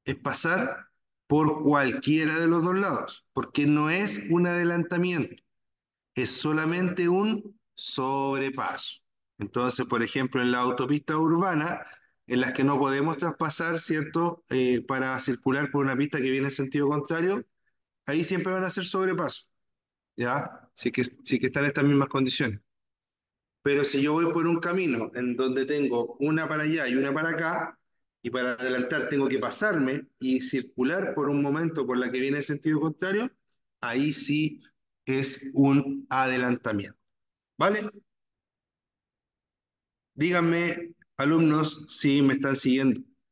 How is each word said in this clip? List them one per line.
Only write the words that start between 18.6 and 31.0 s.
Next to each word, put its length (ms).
a 40
ser 140
sobrepasos, 640
¿ya? 580
Si 160
que, 140
si 160
que 80
están 160
en 60
estas 160
mismas 240
condiciones. 500
Pero 200
si 180
yo 120
voy 180
por 160
un 140
camino 520
en 220
donde 300
tengo 560
una 260
para 160
allá 240
y 80
una 180
para 180
acá, 460
y 80
para 240
adelantar 560
tengo 180
que 120
pasarme 680
y 220
circular 720